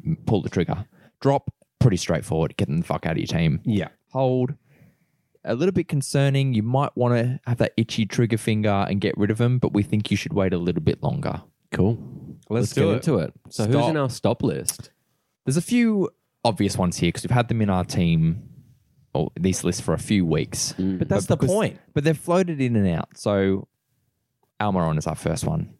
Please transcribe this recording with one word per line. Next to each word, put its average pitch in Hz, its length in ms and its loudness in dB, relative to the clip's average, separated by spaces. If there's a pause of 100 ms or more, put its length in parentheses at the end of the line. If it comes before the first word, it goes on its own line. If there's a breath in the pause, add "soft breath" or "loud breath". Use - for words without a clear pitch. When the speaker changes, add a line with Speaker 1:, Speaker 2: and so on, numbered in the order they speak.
Speaker 1:
M-, - 220 -2
pull 101 160 2
the - 60 -6
trigger. - 360 -2 (340 soft breath)
Drop, 139 320 0 (280)
pretty 98 180 6
straightforward. 80 600 -2
Get 101 100 0
them 71 100 -2
the 85 80 0
fuck 78 220 -4
out 80 60 -2
of - 40 -2
your - 80 -4
team. 80 380 0
Speaker 2:
Yeah. 98 240 -2 (240)
Speaker 1:
Hold, 127 420 0 (920 soft breath)
a 113 120 -4
little 180 180 0
bit 175 140 -2
concerning. 139 680 2
You 107 80 2
might 127 340 0
wanna 120 520 2
have 123 100 0
that - 180 0
itchy 113 300 0
trigger 113 320 0
finger 104 500 0
and 98 140 0
get 104 160 0
rid 101 140 2
of 110 80 -2
them, 123 180 2
but - 160 0
we 104 80 4
think 107 300 -2
you 101 60 2
should - 160 -8
wait 95 200 0
a 87 60 0
little 85 240 -2
bit - 180 -2
longer. - 400 -4 (300)
Speaker 3:
Cool. 110 260 0 (520)
Speaker 2:
Let's 110 180 0
Speaker 3:
Let's - 60 -10
Speaker 2:
do - 80 0
Speaker 3:
get 101 80 2
Speaker 2:
it. 104 60 2
Speaker 3:
into 123 240 0
it. - 140 -4 (160)
So - 140 -4
who's 113 120 2
Speaker 2:
Stop. 143 160 4
Speaker 3:
in 160 60 0
our 135 120 0
stop - 340 -2
list? - 480 -4 (540)
Speaker 1:
There's 131 100 0
a 175 60 0
few 226 480 2 (340)
obvious 104 340 0
ones 90 200 0
here 85 160 2
'cause - 100 -10
we've 87 80 -4
had 123 160 2
them 113 140 0
in 101 80 2
our 90 160 0
team 82 580 0 (680)
or 73 260 -4
this 90 240 0
list 90 200 -2
for 82 100 0
a 78 60 0
few 95 260 2
weeks. - 520 -2
Speaker 3:
Mm. 92 220 -2
Speaker 2:
But - 80 -2
that's 101 200 0
Speaker 1:
But 180 120 0
Speaker 2:
the 139 60 0
Speaker 1:
because 135 100 2
Speaker 2:
point. 208 220 0 (160)
Speaker 1:
But 147 100 0
they've 156 140 2
floated 170 420 0
in 123 160 2
and 98 140 4
out. - 280 -2
So 98 520 0 (880)
Almiron 90 380 2
is 78 100 -2
our 78 80 -2
first 80 300 -4
one. 80 340 -4